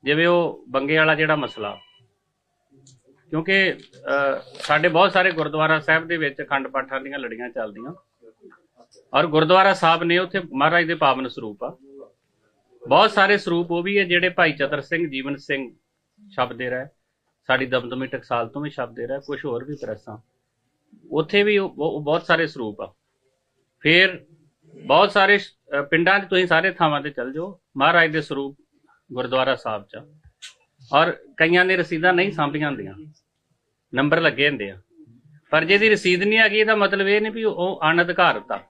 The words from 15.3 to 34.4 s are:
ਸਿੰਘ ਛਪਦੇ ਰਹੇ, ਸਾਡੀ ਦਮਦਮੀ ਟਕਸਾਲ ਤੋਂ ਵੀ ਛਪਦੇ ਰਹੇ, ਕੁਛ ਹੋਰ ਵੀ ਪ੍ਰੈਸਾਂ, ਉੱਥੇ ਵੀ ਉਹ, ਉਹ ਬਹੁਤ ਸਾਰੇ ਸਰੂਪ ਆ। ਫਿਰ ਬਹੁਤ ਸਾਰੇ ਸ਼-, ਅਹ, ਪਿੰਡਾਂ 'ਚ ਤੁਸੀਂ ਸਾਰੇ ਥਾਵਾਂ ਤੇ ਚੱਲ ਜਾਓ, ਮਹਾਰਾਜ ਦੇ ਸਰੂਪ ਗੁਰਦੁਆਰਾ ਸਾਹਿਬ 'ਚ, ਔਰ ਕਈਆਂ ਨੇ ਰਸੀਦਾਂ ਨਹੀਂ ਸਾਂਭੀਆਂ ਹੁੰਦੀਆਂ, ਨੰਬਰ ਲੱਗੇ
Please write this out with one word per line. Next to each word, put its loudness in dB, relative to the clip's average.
ਸਿੰਘ -6
ਛਪਦੇ -4
ਰਹੇ, -6
ਸਾਡੀ 2
ਦਮਦਮੀ -4
ਟਕਸਾਲ -6
ਤੋਂ -10
ਵੀ -6
ਛਪਦੇ -10
ਰਹੇ, -8
ਕੁਛ -10
ਹੋਰ -6
ਵੀ -12
ਪ੍ਰੈਸਾਂ, -12
ਉੱਥੇ 0
ਵੀ 2
ਉਹ, -2
ਉਹ -4
ਬਹੁਤ -2
ਸਾਰੇ 2
ਸਰੂਪ -10
ਆ। -14
ਫਿਰ 2
ਬਹੁਤ 4
ਸਾਰੇ 4
ਸ਼-, -6
ਅਹ, -4
ਪਿੰਡਾਂ 2
'ਚ -10
ਤੁਸੀਂ 2
ਸਾਰੇ 2
ਥਾਵਾਂ 0
ਤੇ -8
ਚੱਲ -10
ਜਾਓ, -12
ਮਹਾਰਾਜ 4
ਦੇ -2
ਸਰੂਪ -8
ਗੁਰਦੁਆਰਾ -2
ਸਾਹਿਬ -8
'ਚ, -20
ਔਰ 4
ਕਈਆਂ 4
ਨੇ 2
ਰਸੀਦਾਂ 2
ਨਹੀਂ 2
ਸਾਂਭੀਆਂ -2
ਹੁੰਦੀਆਂ, -8
ਨੰਬਰ 2
ਲੱਗੇ 2